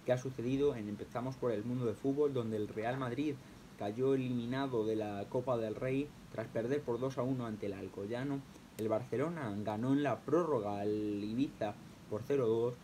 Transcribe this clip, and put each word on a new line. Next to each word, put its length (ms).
que 100
ha 40
sucedido 580
en, 140
empezamos 460
por 160
el 120
mundo 220
del 80
fútbol, 400
donde 240
el 100
Real 300
Madrid 380
cayó 380
eliminado 680
de 120
la 340
Copa 280
del 180
Rey 340
tras 160
perder 340
por 180
dos 200
a 20
uno 240
ante 220
el 60
Alcoyano. 680
El 100
Barcelona 680
ganó 340
en 80
la 200
prórroga 580
al 440
Ibiza 520
por 140
cero 240
dos. 260